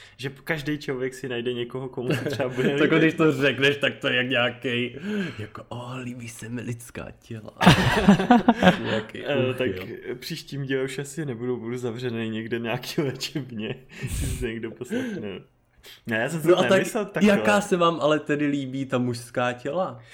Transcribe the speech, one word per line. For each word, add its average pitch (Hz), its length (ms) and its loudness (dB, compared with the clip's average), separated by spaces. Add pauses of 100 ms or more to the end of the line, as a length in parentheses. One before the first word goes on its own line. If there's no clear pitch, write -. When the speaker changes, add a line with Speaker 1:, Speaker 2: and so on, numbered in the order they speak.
(180)
Speaker 1:
Že 131 120 -6 (140)
každý 151 340 -2
člověk 131 360 -4
si 135 160 -10
najde 120 240 -2
někoho, 127 360 -6
komu 131 240 -2
se 120 160 -2
třeba 131 200 -2
bude 127 200 2
Speaker 2:
<laughs> 139 80 2
Tak 151 140 4
Speaker 1:
líbit. 160 80 6
Speaker 2:
když 156 140 6
to 160 180 6
řekneš, 139 460 4
tak 131 180 0
to 143 120 -2
je 127 80 2
jak 123 140 2
nějakej, 123 720 0 (400)
jako, - 300 -10
"O, 123 340 -8
líbí 120 260 -10
se 113 200 -12
mi 120 120 -6
lidská 117 460 -8 (120)
těla." - 340 -14 (640)
Speaker 1:
<laughs> 196 640 4
Speaker 2:
Nějaký 110 420 -4
Speaker 1:
Eh, 143 100 -2
Speaker 2:
uchyl. 127 180 0
Speaker 1:
tak 127 160 0 (500)
příštím 143 440 -8
díle 131 200 0
už 135 160 -6
asi 143 260 -6
nebudu, 123 340 -4
budu 117 180 -6
zavřenej 117 520 -4
někde 113 300 -4
nějaký 117 420 -4
léčebně, 127 760 -4 (160)
<laughs> - 180 -8
si - 160 -2
se 127 220 -4
někdo 113 240 -6
poslechne. 196 580 -6 (800)
Ne, 113 100 0
já 123 120 0
jsem 160 120 -2
to 156 60 0
Speaker 2:
No 175 100 8
a 185 40 4
tak - 100 4
Speaker 1:
nemyslel 190 340 2
takhle. 202 260 4
Speaker 2:
jaká 202 300 6
se 196 160 0
vám 170 240 4
ale 151 180 6
tedy 147 280 0
líbí 135 380 -2
ta 131 120 0
mužská 123 560 0
těla? 139 460 -4 (140)